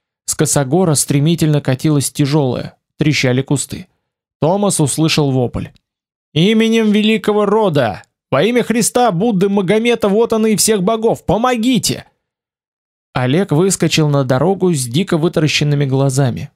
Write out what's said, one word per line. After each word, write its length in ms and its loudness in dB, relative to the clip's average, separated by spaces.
С 80 -6
косогора 600 0
стремительно 680 0
катилась 500 0
тяжелая, 640 -2
трещали 420 0
кусты. 460 -6
Томас 400 0
услышал 500 0
вопль. 380 -4
«Именем 580 2
великого 560 2
рода! 560 0
Во 120 2
имя 220 0
Христа, 480 0
Будды, 360 0
Магомета, 600 0
вот 240 0
он 140 2
и 100 2
всех 260 0
богов! 420 0
Помогите!» 800 0
Олег 380 0
выскочил 560 0
на 160 0
дорогу 500 0
с 120 -4
дико 300 -2
вытаращенными 680 0
глазами, 720 -2